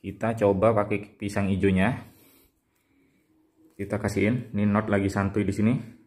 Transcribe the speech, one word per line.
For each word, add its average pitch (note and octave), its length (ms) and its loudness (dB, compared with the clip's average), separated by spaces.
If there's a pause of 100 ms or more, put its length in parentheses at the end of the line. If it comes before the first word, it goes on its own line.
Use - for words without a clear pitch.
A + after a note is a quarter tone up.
Kita A2 320 -6
coba G#2+ 400 4
pakai G#2 400 -2
pisang G2 400 -4
hijaunya. F#2+ 400 2 (1800)
Kita G2 240 -6
kasihin. G#2 480 0
Ini G#2 160 -2
Nord G#2 240 2
lagi G2 240 0
santuy G2 320 0
di F#2+ 80 -2
sini. G#2+ 200 0 (340)